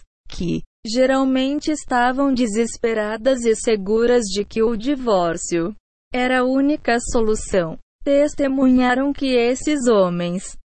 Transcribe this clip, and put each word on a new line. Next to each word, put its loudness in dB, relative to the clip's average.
que -4
geralmente 0
estavam 0
desesperadas -2
e 4
seguras 0
de -2
que -2
o 0
divórcio -2
era 0
a 2
única 0
solução, -2
testemunharam 2
que -2
esses 0
homens 0